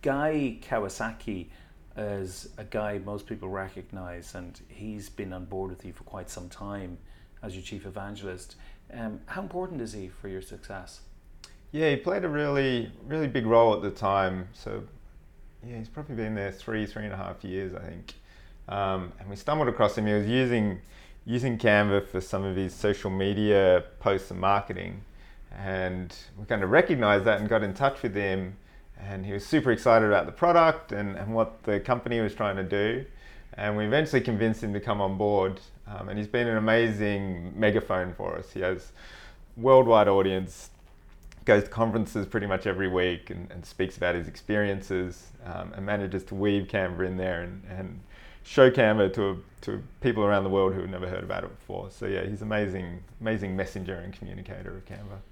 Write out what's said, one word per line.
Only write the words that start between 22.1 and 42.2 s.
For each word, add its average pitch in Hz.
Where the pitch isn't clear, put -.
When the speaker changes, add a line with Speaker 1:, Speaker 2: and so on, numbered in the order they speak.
Speaker 2:
some 95
of 95
his 92
social 104
media 98
posts 98
and 92
marketing. 95
And 92
we 104
kind 104
of 92
recognized 120
that 104
and 104
got 110
in 98
touch 139
with 107
him. 95
And 95
he 101
was 101
super 135
excited 113
about 101
the -
product 165
and, 101
and 104
what 113
the 101
company 120
was 104
trying 101
to 95
do. 104
And 104
we 107
eventually 143
convinced 110
him 104
to 101
come 104
on 95
board. 95
Um, 95
and 104
he's 104
been 120
an 113
amazing 104
megaphone 98
for 82
us. -
He 95
has 92
worldwide 117
audience, 95
goes 104
to -
conferences 110